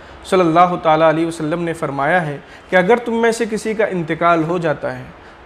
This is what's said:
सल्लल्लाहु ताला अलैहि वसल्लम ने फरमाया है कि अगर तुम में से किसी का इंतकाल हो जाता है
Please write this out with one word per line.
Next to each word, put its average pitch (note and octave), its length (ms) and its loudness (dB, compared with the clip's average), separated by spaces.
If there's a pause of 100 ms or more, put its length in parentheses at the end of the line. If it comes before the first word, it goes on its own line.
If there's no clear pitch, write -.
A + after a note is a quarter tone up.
(260)
सल्लल्लाहु F3 520 4
ताला D#3 320 4
अलैहि D#3+ 160 0
वसल्लम E3 340 -6
ने E3+ 160 -4
फरमाया C#3+ 460 -2
है D3 140 -6 (340)
कि F#3 60 0
अगर F#3 240 4
तुम A#3 160 -4
में A#3 160 2
से A3+ 140 -2
किसी A3 300 -6
का G#3+ 120 0
इंतकाल E3+ 560 0
हो E3+ 160 -2
जाता D3 320 -4
है B2+ 140 -12 (400)